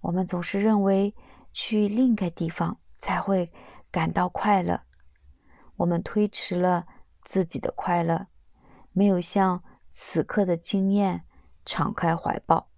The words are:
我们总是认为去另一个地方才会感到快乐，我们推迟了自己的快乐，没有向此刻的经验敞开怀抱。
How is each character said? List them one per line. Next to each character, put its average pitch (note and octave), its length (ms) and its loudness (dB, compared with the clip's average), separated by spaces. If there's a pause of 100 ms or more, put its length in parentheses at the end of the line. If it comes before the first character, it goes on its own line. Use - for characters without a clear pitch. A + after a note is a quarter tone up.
我 F3 100 -2
们 F3+ 120 0
总 F3 160 -4
是 G3 220 -4
认 G#3 200 4
为 G3 340 2 (360)
去 G#3+ 360 0
另 A#3+ 240 2
一 G#3+ 40 2
个 F3 140 -2
地 E3 180 -4
方 E3 300 -4 (220)
才 F3 200 -2
会 F#3 320 0 (380)
感 E3 220 -2
到 F3+ 160 0
快 G3 340 2
乐， F3 200 -2 (960)
我 F3+ 100 0
们 E3+ 140 0
推 G#3 280 0
迟 - 260 -6
了 F3+ 320 0 (380)
自 F#3+ 200 0
己 - 140 -8
的 - 140 -4
快 F3 320 -2
乐， E3 240 0 (640)
没 F#3+ 120 4
有 F#3+ 160 4
向 F#3 440 0 (260)
此 - 320 -4
刻 - 220 0
的 F3+ 120 0
经 F#3+ 360 0
验 G3 320 0 (400)
敞 - 280 -2
开 E3 240 0
怀 - 300 -4
抱。 - 320 0